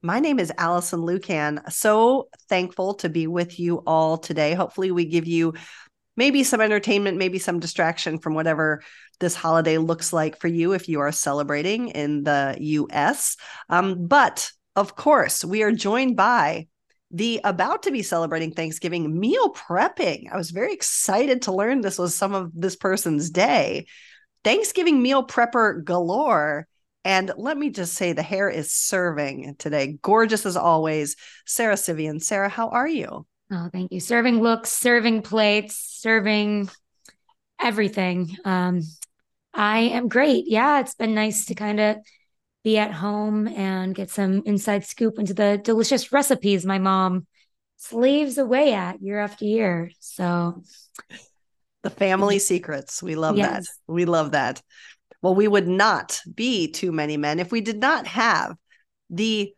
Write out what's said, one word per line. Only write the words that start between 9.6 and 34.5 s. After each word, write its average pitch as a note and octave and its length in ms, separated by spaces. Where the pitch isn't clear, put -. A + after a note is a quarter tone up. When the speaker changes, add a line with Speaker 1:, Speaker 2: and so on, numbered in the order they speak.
Speaker 1:
looks D#3+ 340
like D#3 280
for - 80
you E3+ 260
if F3+ 160
you D#3 100
are C#3+ 120
celebrating D3 800
in D3 340
the C#3 360
U D3+ 320
S. - 460
Um, F3+ 380
but, C4 440
of - 200
course, C4+ 500
we G#3 180
are G#3+ 80
joined A#3 460
by F3 500
the A3 360
about G3 380
to F#4 80
be A#3+ 120
celebrating E3 480
Thanksgiving E3 680
meal E4+ 360
prepping. G3+ 800
I - 40
was E3+ 160
very A3 220
excited B3 720
to G3 100
learn A3 260
this G3 180
was F3 160
some G3+ 220
of F#3 180
this F3+ 220
person's E3+ 540
day. F3+ 580
Thanksgiving E4+ 580
meal C4 240
prepper A#3 580
galore. E3+ 840
And F#3+ 320
let C#4+ 200
me D4 120
just F3 240
say, F3 180
the D#3+ 100
hair F#3+ 280
is D3+ 240
serving D3 840
today. D3 440
Gorgeous A3 440
as F3+ 120
always. D#3+ 580
Sarah A3 300
Sivian. D#3 460
Sarah, G3 280
how A3+ 180
are C4 220
you? - 360
Speaker 2:
Oh, F3 220
thank F3+ 220
you. F#3 80
Serving A#3 400
looks, A#3 280